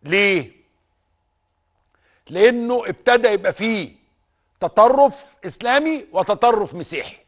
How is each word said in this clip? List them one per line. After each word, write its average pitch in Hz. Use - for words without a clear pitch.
ليه؟ 180
لأنه 233
ابتدى 240
يبقى 202
فيه 202
تطرف 254
إسلامي 277
وتطرف 208
مسيحي. 165